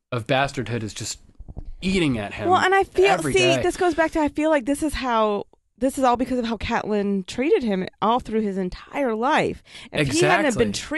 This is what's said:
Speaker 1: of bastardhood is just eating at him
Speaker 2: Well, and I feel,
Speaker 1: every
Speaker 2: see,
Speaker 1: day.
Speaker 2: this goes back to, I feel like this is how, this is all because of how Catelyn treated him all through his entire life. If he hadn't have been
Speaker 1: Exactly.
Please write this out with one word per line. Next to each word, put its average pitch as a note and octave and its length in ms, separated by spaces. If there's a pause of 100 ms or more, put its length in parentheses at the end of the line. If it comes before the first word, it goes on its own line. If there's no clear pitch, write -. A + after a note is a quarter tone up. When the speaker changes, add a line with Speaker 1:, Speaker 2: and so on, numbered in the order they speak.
(120)
Speaker 1:
of A#2 140
bastardhood B2+ 580
is G#2 100
just - 260 (600)
eating E3+ 360
at G2+ 160
him - 160
Speaker 2:
Well, F#4 100
and F#4 140
I G4 120
feel, F#4 200
Speaker 1:
every F4+ 280
Speaker 2:
see, F#4+ 60
Speaker 1:
day. F4+ 220
Speaker 2:
this F4 160
goes F4+ 160
back D#4+ 180
to, E4 80
I D4 100
feel D4+ 200
like D4 160
this C#4+ 160
is D4+ 140
how, A3 500 (320)
this C4 220
is C4 40
all B3 140
because B3 220
of A3+ 60
how A3+ 120
Catelyn G3+ 680
treated D4+ 360
him F#3+ 220 (160)
all A#3 180
through A3 220
his G3 160
entire A3 560
life. A3 480 (300)
If D3 200
he D#4+ 100
hadn't D#4 240
have A3+ 120
been A3 120
Speaker 1:
Exactly. - 180 (100)